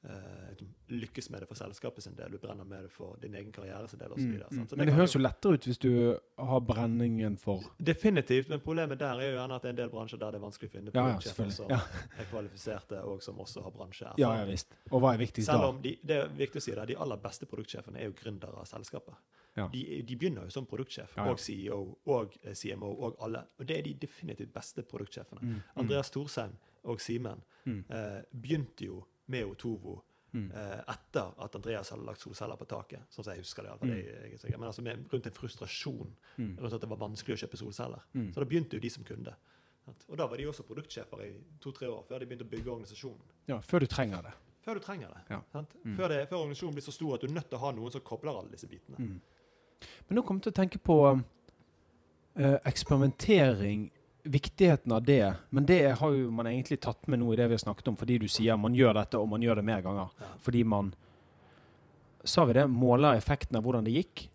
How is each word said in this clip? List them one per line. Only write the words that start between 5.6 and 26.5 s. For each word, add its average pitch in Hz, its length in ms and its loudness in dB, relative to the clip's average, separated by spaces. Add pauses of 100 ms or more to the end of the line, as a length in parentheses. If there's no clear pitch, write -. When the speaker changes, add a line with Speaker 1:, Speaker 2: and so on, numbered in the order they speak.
Speaker 2:
hvis 123 160 -2
du 120 400 6 (180)
har 131 220 2
brenningen 113 800 0
for 98 220 -2 (200)
Speaker 1:
Definitivt, 156 680 4
men 151 100 -2
problemet 156 400 -2
der 139 180 -2
er 135 140 -2
jo 127 60 -2
gjerne 127 180 -6
at 123 60 -8
det 135 60 -6
er - 20 -2
en 120 80 -4
del 123 120 -4
bransjer 110 300 -8
der 107 120 -6
det 104 100 -8
er 104 40 -10
vanskelig 104 220 -12
å 104 60 -12
finne 104 200 -12
Speaker 2:
Ja, 127 140 4
ja, 123 80 2
Speaker 1:
produktsjefer 101 320 -4
Speaker 2:
selvfølgelig. 98 60 -4
Speaker 1:
som 101 160 -8
Speaker 2:
Ja. 123 120 2 (380)
Speaker 1:
er 110 60 -6
kvalifiserte 101 800 -10
og 98 180 -8
som 98 140 -12
også - 260 -12
har 92 80 -12
bransjeerfaring. 98 480 -12
Speaker 2:
Ja, 120 200 6
ja, 104 60 -4
visst. 98 300 -6 (160)
Og 131 100 4
hva 131 120 6
er 113 120 0
viktigst 113 200 -4
Speaker 1:
Selv 147 160 6
Speaker 2:
da? - 80 4
Speaker 1:
om 131 120 -6
de, 131 240 -6
det 151 120 0
er 143 100 0
viktig 139 300 -4
å 143 40 -6
si - 140 -6
det, 107 120 -8
de 143 100 -4
aller 139 200 -4
beste - 280 -10
produktsjefene - 560 -12
er 107 100 -6
jo - 0 -
gründere - 460 -12
av - 80 -14
selskaper. - 500 -14 (400)
Speaker 2:
Ja. 101 120 -4
Speaker 1:
De, 139 340 -8
de 120 140 -8
begynner 127 280 -4
jo 90 60 -12
som 135 160 -8
produktsjef - 500 -10
Speaker 2:
Ja, 104 100 -2
ja. 127 60 2
Speaker 1:
og 113 80 -2
C - 140 -8 (140)
E - 20 -6
O 101 260 -8 (120)
og, 117 360 0
eh, 104 120 -12
C 101 160 -8
M 101 120 -8
O 101 80 -6
og 113 300 -6
alle. 113 240 -8 (140)
Og 131 80 -12
det 160 100 -4
er 151 60 -4
de 147 100 -8
definitivt 135 580 -12
beste - 320 -12
produktsjefene. - 580 -14
Speaker 2:
Mm, 123 120 -4
mm. 101 80 -8 (160)
Speaker 1:
Andreas 135 320 0
Thorsheim 113 480 -8 (260)